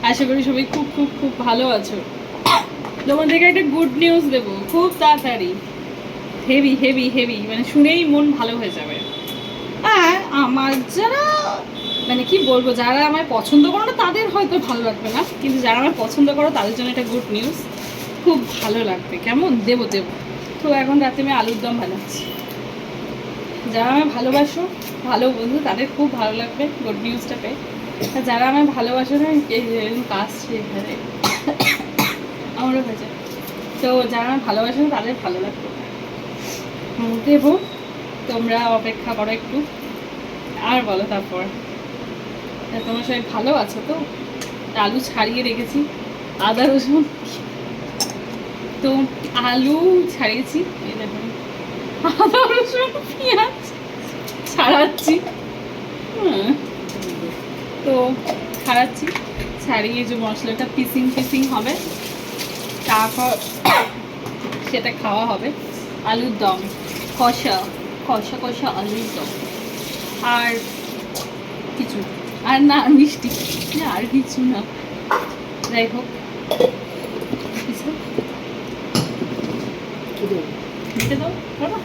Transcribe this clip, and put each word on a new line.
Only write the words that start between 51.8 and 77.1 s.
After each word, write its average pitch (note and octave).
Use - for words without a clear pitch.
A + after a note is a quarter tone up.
আদা B4
রসুন B4
পেঁয়াজ B4
ছাড়াচ্ছি। D4+
হুম, B3+
তো C4+
ছাড়াচ্ছি, B3+
ছাড়িয়ে A#3
যে A#3+
মশলাটা A3
পিসিং B3+
পিসিং C4
হবে, A#3
তারপর A3
সেটা A#3+
খাওয়া G#3+
হবে। G3+
আলুর A#3
দম, F#3+
কষা, A#3+
কষা, A3+
কষা B3
আলুর G#3+
দম। -
আর A#3+
কিছু, -
আর C4+
না, C#4+
আর C4
মিষ্টি D4
না, D#4
আর G#3+
কিছু C4
না। G3+
যাই A#3
হোক, A#3+